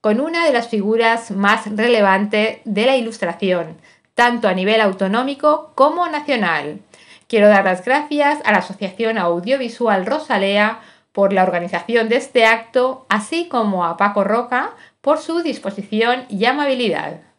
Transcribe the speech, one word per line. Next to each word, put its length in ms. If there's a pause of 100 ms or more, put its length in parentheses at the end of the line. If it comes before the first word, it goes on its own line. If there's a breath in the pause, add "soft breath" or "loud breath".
con 200
una 240
de 80
las 140
figuras 640
más 460
relevantes 880
de 220
la 100
ilustración, 800 (400 soft breath)
tanto 320
a 40
nivel 280
autonómico 960
como 320
nacional. 720 (480 loud breath)
Quiero 180
dar 200
las 180
gracias 600
a 60
la 80
Asociación 580
Audiovisual 920
Rosalea 760 (320 loud breath)
por 200
la 100
organización 680
de 60
este 320
acto, 640
así 400
como 360
a 120
Paco 260
Roca 480 (300 loud breath)
por 180
su 240
disposición 840
y 160
amabilidad. 800 (160)